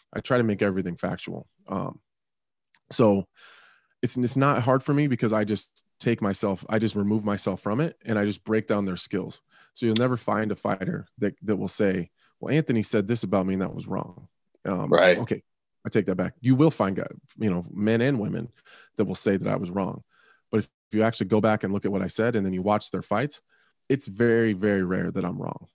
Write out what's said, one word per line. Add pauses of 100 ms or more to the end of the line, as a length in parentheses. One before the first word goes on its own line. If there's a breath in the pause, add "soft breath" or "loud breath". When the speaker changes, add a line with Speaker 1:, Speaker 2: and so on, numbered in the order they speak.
(120)
Speaker 1:
I
try
to
make
everything
factual. (220)
Um, (880)
so (760 soft breath)
it's,
it's
not
hard
for
me
because
I
just (160)
take
myself,
I
just
remove
myself
from
it
and
I
just
break
down
their
skills. (320 soft breath)
So
you'll
never
find
a
fighter (120)
that,
that
will
say, (300)
"Well,
Anthony
said
this
about
me
and
that
was
wrong." (380)
Um,
Speaker 2:
Right.
Speaker 1:
okay, (440)
I
take
that
back.
You
will
find
guy-, (320)
you
know,
men
and
women (460 soft breath)
that
will
say
that
I
was
wrong. (480)
But
if (240)
you
actually
go
back
and
look
at
what
I
said
and
then
you
watch
their
fights, (480)
it's
very,
very
rare
that
I'm
wrong.